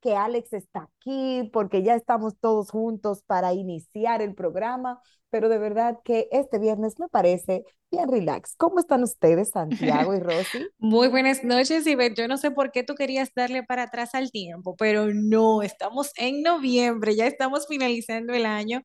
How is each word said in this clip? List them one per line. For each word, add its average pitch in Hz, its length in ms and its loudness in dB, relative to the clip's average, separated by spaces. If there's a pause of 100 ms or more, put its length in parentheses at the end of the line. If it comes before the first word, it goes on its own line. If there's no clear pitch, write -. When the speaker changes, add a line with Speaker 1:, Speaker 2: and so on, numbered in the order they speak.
Speaker 1:
que 220 160 0
Alex 233 380 -2
está 175 340 -10
aquí, 262 640 -4
porque 202 300 0
ya 226 140 4
estamos 220 440 -2
todos 214 300 0
juntos 214 560 -4
para 180 260 0
iniciar 196 720 -4
el 202 120 -6
programa, 233 680 -6 (260)
pero 220 200 0
de 226 100 2
verdad 226 440 0
que 226 300 0
este 269 260 0
viernes 214 400 -2
me 339 100 -6
parece 185 560 2 (300)
bien 339 140 0
relax. 185 480 -2
¿Cómo 339 220 2
están 277 240 2
ustedes, 180 480 2
Santiago 160 640 0
y 190 60 0
Rosy? 185 520 -2
Speaker 2:
<laughs> - 60 -20
Muy 226 300 4
buenas 262 360 2
noches, 269 420 2
Ivette. 247 300 2
Yo 233 120 -2
no 262 80 -2
sé 285 140 0
por 269 220 0
qué 247 100 -2
tú 285 120 -6
querías 262 400 -4
darle 254 280 -2
para 247 220 -4
atrás 240 300 -8
al 262 160 -4
tiempo, 180 460 -10
pero 214 360 2
no, 214 500 4
estamos 220 540 -6
en 262 260 -4
noviembre, 247 720 2
ya 220 120 2
estamos 277 400 -2
finalizando 240 680 -4
el 233 140 0
año. 214 380 -4